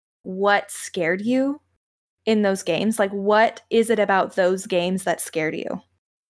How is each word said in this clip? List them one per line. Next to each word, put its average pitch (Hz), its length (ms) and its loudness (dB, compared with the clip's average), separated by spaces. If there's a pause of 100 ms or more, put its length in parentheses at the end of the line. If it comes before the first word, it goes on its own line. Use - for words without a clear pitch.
(240)
what 196 480 0
scared 180 500 -4
you 262 380 0 (640)
in 214 160 2
those 196 220 0
games? 180 360 0
Like, 202 120 0
what 208 580 2
is 226 200 2
it 220 100 2
about 196 380 0
those 190 280 2
games 185 380 -2
that 170 160 -2
scared 160 360 -4
you? - 260 -8 (480)